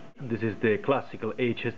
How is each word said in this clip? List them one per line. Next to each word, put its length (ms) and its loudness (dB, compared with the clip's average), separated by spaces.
This 220 -2
is 220 0
the 200 6
classical 540 0
H 260 2
S 140 0